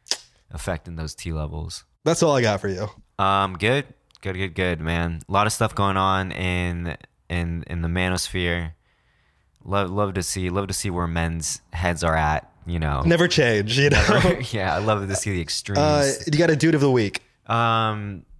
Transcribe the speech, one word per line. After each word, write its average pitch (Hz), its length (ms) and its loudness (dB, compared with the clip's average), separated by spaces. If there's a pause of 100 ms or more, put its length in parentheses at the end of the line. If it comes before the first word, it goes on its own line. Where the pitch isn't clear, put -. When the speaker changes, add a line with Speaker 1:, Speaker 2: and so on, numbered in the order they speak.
(500)
Speaker 1:
affecting 82 460 -8
those 80 180 -8
T - 180 -10
levels. 78 520 -8 (200)
Speaker 2:
That's 165 200 2
all 147 120 4
I 127 60 4
got 104 180 2
for 101 80 -4
you. 98 200 -4 (300)
Speaker 1:
Um, 98 380 2
good, 127 300 0 (360)
good, 95 140 -6
good, 92 180 -4
good, 87 260 0
man. 85 480 -2
A 90 40 -6
lot 101 140 4
of 107 60 0
stuff - 220 -2
going 98 220 0
on 95 360 0
in, 87 640 -2 (320)
in, 85 400 -4
in 85 140 -4
the 85 60 -2
manosphere. 87 840 -2 (920)
Love, 98 260 -2
love 98 240 0
to 92 80 -2
see, 92 280 -4
love 95 180 -2
to 92 60 -4
see - 160 -4
where 87 160 -2
men's 82 540 -4 (120)
heads 85 320 -2
are 80 120 2
at. 78 340 0 (160)
You 85 140 -2
know, 71 220 0
Speaker 2:
Never 170 260 4
change, 113 500 2
you 143 120 6
know? - 180 4
Speaker 1:
Never, 180 320 4
<laughs> 120 100 -8
yeah, 95 240 -2
I 82 40 0
love 104 280 0
to 98 80 -2
see 104 160 -2
the 90 100 0
extremes. - 380 -4
Speaker 2:
Uh, 143 360 4 (120)
you 151 100 2
got 165 140 6
a 156 60 4
dude 165 180 4
of 143 60 2
the 139 100 4
week. 113 320 0 (260)
Speaker 1:
Um, 110 760 0 (160)